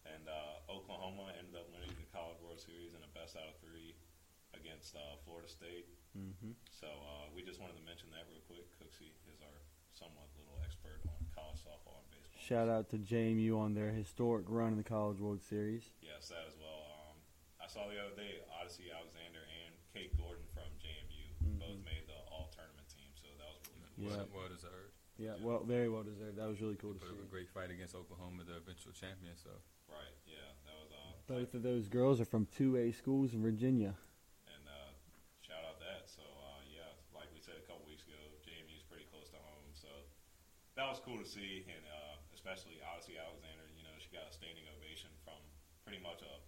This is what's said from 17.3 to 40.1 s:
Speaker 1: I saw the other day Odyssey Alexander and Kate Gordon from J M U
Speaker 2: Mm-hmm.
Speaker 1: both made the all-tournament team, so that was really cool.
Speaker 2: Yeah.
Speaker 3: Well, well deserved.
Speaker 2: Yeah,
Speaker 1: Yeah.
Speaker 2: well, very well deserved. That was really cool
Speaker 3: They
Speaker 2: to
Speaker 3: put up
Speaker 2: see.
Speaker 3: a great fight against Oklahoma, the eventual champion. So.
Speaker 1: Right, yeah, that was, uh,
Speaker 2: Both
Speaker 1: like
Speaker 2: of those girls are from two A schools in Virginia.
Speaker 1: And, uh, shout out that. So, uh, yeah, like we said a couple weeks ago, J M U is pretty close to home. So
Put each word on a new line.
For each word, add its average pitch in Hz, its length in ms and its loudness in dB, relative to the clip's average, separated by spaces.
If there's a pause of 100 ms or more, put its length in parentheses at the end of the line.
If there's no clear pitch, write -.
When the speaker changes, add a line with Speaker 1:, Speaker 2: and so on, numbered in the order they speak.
Speaker 1:
I 82 80 -6
saw 104 220 -2
the 104 80 -2
other 101 180 -2
day 101 300 -6 (160)
Odyssey 87 320 -6
Alexander 82 480 -8
and 82 320 -10 (160)
Kate 92 260 -4
Gordon 82 380 2
from 80 240 -6
J - 80 -6 (160)
M - 80 -6
U - 160 -6 (160)
Speaker 2:
Mm-hmm. 104 180 6
Speaker 1:
both 98 260 -4
made - 240 -2
the 73 80 -10 (140)
all-tournament 78 580 -8
team, - 280 -16
so - 100 -16 (100)
that - 160 -12
was - 160 -16
really - 160 -14 (120)
cool. 101 120 0
Speaker 2:
Yeah. 101 240 2
Speaker 3:
Well, 95 120 -4
well 92 40 -4
deserved. 92 440 -10 (240)
Speaker 2:
Yeah, 110 200 -2
Speaker 1:
Yeah. 101 80 -2
Speaker 2:
well, 117 200 6
very 120 240 8
well 110 160 2
deserved. 104 320 -4
That 110 120 0
was 107 120 0
really 104 160 2
cool 104 160 -2
Speaker 3:
They 92 80 -6
Speaker 2:
to 95 40 -8
Speaker 3:
put 90 80 -6
up 101 80 -6
Speaker 2:
see. 101 60 -8
Speaker 3:
a 95 60 -10
great 92 160 -4
fight 92 200 -2
against 90 240 -6
Oklahoma, 90 520 -6
the 85 120 -6
eventual 87 360 -10
champion. 92 440 -8
So. - 140 -14 (340)
Speaker 1:
Right, 73 300 -12 (100)
yeah, 78 160 -12 (240)
that 76 160 -12
was, 78 80 -14
uh, 71 240 -12 (160)
Speaker 2:
Both 123 240 0
Speaker 1:
like 123 80 0
Speaker 2:
of - 0 -
those 120 240 6
girls 123 320 10
are 113 80 8
from 107 240 6
two 135 320 8
A 117 100 10
schools 135 460 6
in 110 80 8
Virginia. 113 480 10 (560)
Speaker 1:
And, 73 160 -16
uh, 71 240 -12 (560)
shout 80 240 -4
out 80 160 -8
that. 90 240 -6
So, - 160 -14
uh, 71 400 -12
yeah, 78 240 -12 (240)
like 78 160 -10
we 78 100 -14
said 80 220 -12
a - 80 -14
couple 82 160 -10
weeks 76 240 -14
ago, 76 80 -12 (240)
J 82 160 -12
M 80 120 -12
U 78 60 -14
is 78 140 -16
pretty 80 240 -12
close 76 200 -14
to 78 40 -14
home. 73 400 -14
So 73 120 -14 (840)